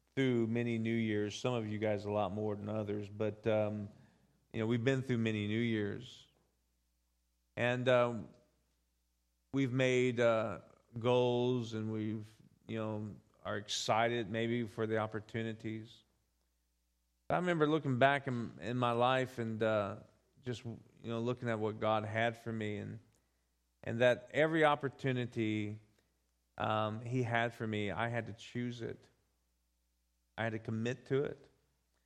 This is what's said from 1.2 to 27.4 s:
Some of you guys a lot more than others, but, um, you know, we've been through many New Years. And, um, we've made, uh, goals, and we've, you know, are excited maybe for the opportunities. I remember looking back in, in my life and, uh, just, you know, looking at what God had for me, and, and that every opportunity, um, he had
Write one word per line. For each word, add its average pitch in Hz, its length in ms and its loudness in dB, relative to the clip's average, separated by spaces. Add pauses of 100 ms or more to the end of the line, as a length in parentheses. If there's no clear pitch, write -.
Some 127 200 -2
of 110 120 -2
you 107 120 -4
guys 104 260 0
a 101 60 -4
lot 104 240 0
more 107 220 -2
than 101 120 -8
others, 104 400 -4
but, 104 380 -4
um, 107 420 0 (640)
you 113 80 -6
know, 110 60 0
we've 117 180 2
been 131 160 2
through 123 180 0
many 110 280 0
New 110 140 0
Years. 110 440 -2 (1500)
And, 123 320 2
um, 120 380 4 (1300)
we've 135 180 2
made, 127 480 4
uh, 110 380 4 (400)
goals, 123 720 2
and 110 180 -4
we've, 110 340 -4 (440)
you 110 100 -4
know, 107 240 -4 (440)
are 107 100 -2
excited 113 760 2
maybe 117 340 0
for 113 220 -4
the 110 120 0
opportunities. 110 920 -6 (1400)
I 151 80 2
remember 170 300 2
looking 147 320 2
back 135 300 4
in, 120 240 -4 (100)
in 113 140 -4
my 120 160 2
life 123 460 2
and, 113 220 -4
uh, 107 360 2 (480)
just, 123 200 -8
you - 460 -12
know, 117 80 -2
looking 120 300 -2
at 113 100 0
what 107 220 -2
God 110 240 2
had 113 400 0
for 117 80 -6
me, 107 240 -4
and, 104 240 -8 (840)
and 113 180 -4
that 123 320 4
every 160 320 4
opportunity, 123 1120 0 (800)
um, 107 480 -2
he 123 200 -2
had 117 280 0